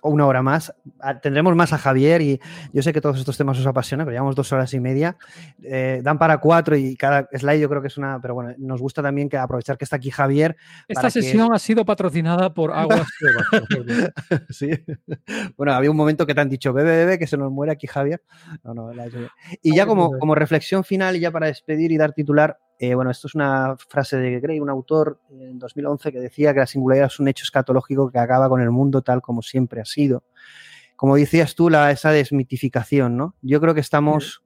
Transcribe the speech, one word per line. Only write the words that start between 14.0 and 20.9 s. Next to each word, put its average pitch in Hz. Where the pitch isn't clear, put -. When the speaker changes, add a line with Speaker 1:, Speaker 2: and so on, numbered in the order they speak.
Speaker 1:
<laughs> -
Sí. 143
Bueno, 143
había 131
un 156
momento 151
que 143
te 147
han 139
dicho, 135
"Bebe, 160
bebe, 175
que 165
se 147
nos 139
muere 143
aquí 147
Javier". 147
No, 117
no, 117
la, 120
y 123
ya 180
Speaker 2:
Aguas 208
Speaker 1:
como, 190
Speaker 2:
Cuevas. 131
Speaker 1:
como 156
reflexión 156
final 190